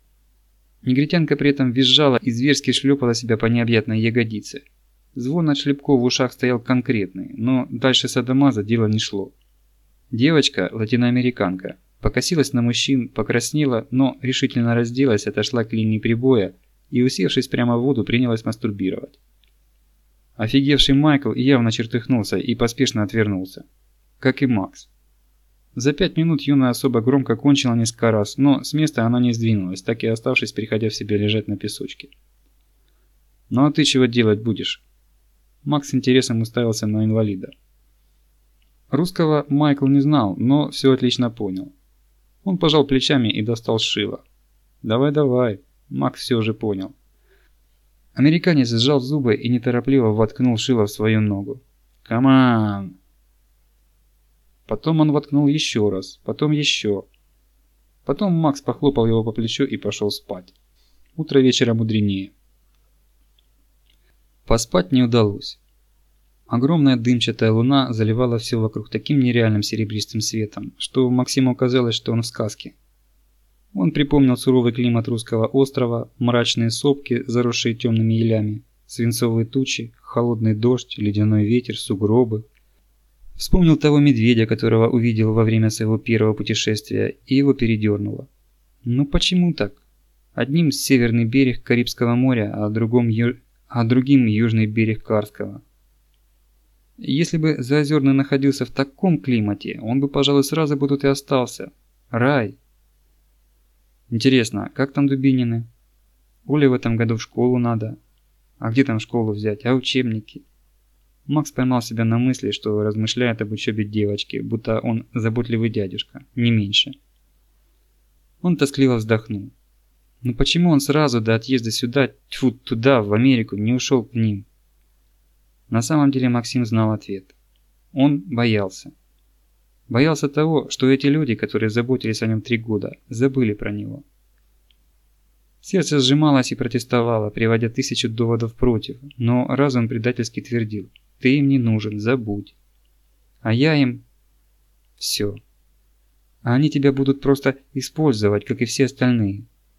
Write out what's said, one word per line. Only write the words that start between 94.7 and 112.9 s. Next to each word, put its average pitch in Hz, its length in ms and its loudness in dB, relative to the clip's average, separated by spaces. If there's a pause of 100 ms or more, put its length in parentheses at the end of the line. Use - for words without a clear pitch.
Карского. 104 600 -6 (1400)
Если 165 400 -2
бы 156 200 0
Заозёрный 139 540 2
находился 135 540 0
в - 40 -12
таком 143 480 0
климате, 104 640 -2
он 120 180 -2
бы, 139 80 0
пожалуй, 139 360 2
сразу 151 320 0
бы 139 120 0
тут 139 160 0
и 143 40 4
остался. 135 640 -4 (380)
Рай. 120 480 0 (1500)
Интересно, 113 600 0
как 139 180 -4
там 143 140 0
Дубинины? 127 600 0 (800)
Оле 143 240 2
в 127 60 2
этом 120 220 -2
году 113 200 -2
в 113 60 -8
школу 123 340 0
надо. 117 400 -4 (600)
А 117 120 -6
где 127 140 2
там 113 160 -4
школу 110 320 -4
взять? 104 320 -6
А 123 100 0
учебники? 123 720 -4 (800)
Макс 147 260 -2
поймал 127 300 -2
себя 117 240 -4
на 113 140 2
мысли, 127 320 0
что 104 320 -2
размышляет 107 580 -2